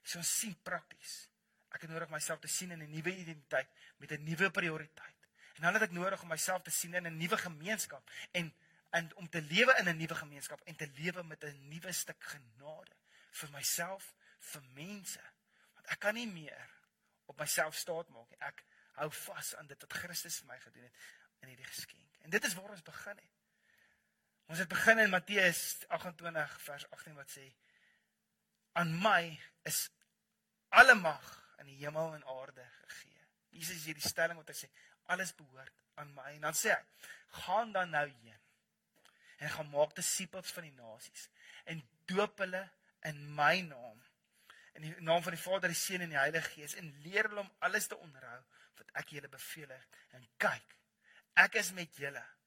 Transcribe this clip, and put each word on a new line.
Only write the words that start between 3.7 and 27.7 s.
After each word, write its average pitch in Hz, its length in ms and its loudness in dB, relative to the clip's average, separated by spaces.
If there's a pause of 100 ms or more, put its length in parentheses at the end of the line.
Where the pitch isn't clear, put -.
met 143 160 -10
'n 147 100 -6
nuwe 165 280 2
prioriteit. 160 680 -4 (380)
En 151 80 -8
dan 180 120 4
het 214 80 6
ek 214 80 2
nodig 185 320 -2
om 170 60 -14
myself 180 340 0
te - 80 -10
sien 170 240 -2
in 175 120 -2
'n 165 100 -6
nuwe 175 200 0
gemeenskap 165 720 -4 (200)
en, 170 240 -4 (360)
en 165 240 0
om 170 140 -14
te 165 140 -2
lewe 214 360 8
in 185 100 4
'n 165 80 2
nuwe 160 180 -2
gemeenskap 147 500 -10
en 165 120 -14
te 151 120 -8
lewe 170 340 -6
met 156 220 -12
'n 139 240 -12
nuwe 170 240 -10
stuk - 320 -6
genade 139 720 -14 (340)
vir 151 200 -10
myself, 170 640 -2 (240)
vir - 240 -14
mense. 165 580 -12 (540)
Want - 120 -20
ek - 120 -4
kan 208 160 2
nie 240 120 -4
meer 160 440 -12 (540)
op - 140 -18
myself 156 360 0
staat 165 340 -4
maak 117 220 -20
nie. - 100 -20
Ek 139 240 -10 (280)
hou 151 180 -4
vas - 440 -10
aan 156 120 -14
dit 139 140 -18
wat - 120 -14
Christus 175 460 -6
vir 135 80 -14
my 127 140 -16
gedoen 120 220 -20
het 123 120 -20 (460)
in 131 80 -18
hierdie 127 180 -18
geskenk. - 520 -14
En 156 120 -16
dit 208 140 2
is 214 100 0
waar 190 160 -12
ons 190 120 -14
begin 202 340 -12
het. - 160 -20 (1120)
Ons 160 120 -8
het 180 100 -2
begin 226 300 8
in 214 120 8
Matteus 185 800 2
agentwintig 165 720 -6
vers 143 300 -12
agtien 156 240 -16
wat 139 160 -18
sê, 135 240 -16 (1160)